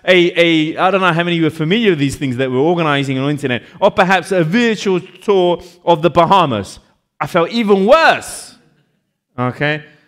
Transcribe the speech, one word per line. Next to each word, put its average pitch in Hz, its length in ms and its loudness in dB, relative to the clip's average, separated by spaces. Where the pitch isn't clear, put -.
a, 175 320 2
a, 165 400 2
I 175 140 0
don't 190 100 -4
know 180 120 0
how 165 100 -2
many 175 140 -4
of 165 60 -2
you 160 40 2
are 143 40 0
familiar 196 400 0
with 151 100 0
these 135 160 -2
things 131 220 -6
that 131 120 -2
we're 127 80 -2
organizing 143 580 0
on 131 80 -4
the 143 60 -2
internet, 127 320 -4
or 196 100 2
perhaps 190 420 0
a 180 100 2
virtual 196 580 0
tour 180 640 -2
of 165 180 2
the 170 80 2
Bahamas. 156 720 0
I 151 80 -8
felt 170 220 0
even 202 360 2
worse, 277 720 0
okay? 147 460 -4